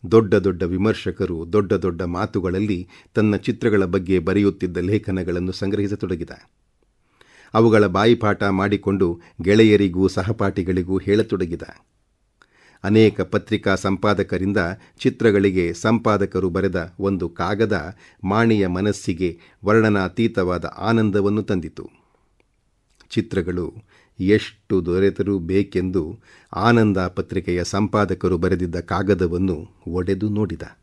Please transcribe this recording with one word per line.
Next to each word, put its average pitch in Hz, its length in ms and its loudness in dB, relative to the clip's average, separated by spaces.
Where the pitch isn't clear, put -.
ದೊಡ್ಡ 110 240 4
ದೊಡ್ಡ 92 280 0
ವಿಮರ್ಶಕರು 90 880 -2
ದೊಡ್ಡ 104 200 0
ದೊಡ್ಡ 90 300 -2
ಮಾತುಗಳಲ್ಲಿ 92 840 -4
ತನ್ನ 107 220 2
ಚಿತ್ರಗಳ 104 480 0
ಬಗ್ಗೆ 92 340 0
ಬರೆಯುತ್ತಿದ್ದ 95 580 0
ಲೇಖನಗಳನ್ನು 92 760 -4
ಸಂಗ್ರಹಿಸತೊಡಗಿದ. 98 760 -6
ಅವುಗಳ 110 320 6
ಬಾಯಿಪಾಠ 104 560 4
ಮಾಡಿಕೊಂಡು 98 760 0
ಗೆಳೆಯರಿಗೂ 98 680 4
ಸಹಪಾಠಿಗಳಿಗೂ 95 880 -2
ಹೇಳತೊಡಗಿದ. 101 640 -2
ಅನೇಕ 104 360 6
ಪತ್ರಿಕಾ 98 540 -2
ಸಂಪಾದಕರಿಂದ 98 840 -2
ಚಿತ್ರಗಳಿಗೆ 98 760 2
ಸಂಪಾದಕರು 104 760 0
ಬರೆದ 90 500 -4
ಒಂದು 95 280 -2
ಕಾಗದ 95 680 -4
ಮಾಣಿಯ 107 420 2
ಮನಸ್ಸಿಗೆ 90 720 -4
ವರ್ಣನಾತೀತವಾದ 98 1120 0
ಆನಂದವನ್ನು 104 640 0
ತಂದಿತು. 92 480 -6
ಚಿತ್ರಗಳು 90 640 -4
ಎಷ್ಟು 95 680 0
ದೊರೆತರೂ 95 520 0
ಬೇಕೆಂದು 92 800 -2
ಆನಂದ 110 460 4
ಪತ್ರಿಕೆಯ 90 680 -4
ಸಂಪಾದಕರು 98 760 -2
ಬರೆದಿದ್ದ 87 380 -2
ಕಾಗದವನ್ನು 90 1120 -2
ಒಡೆದು 92 400 -4
ನೋಡಿದ. 98 340 -4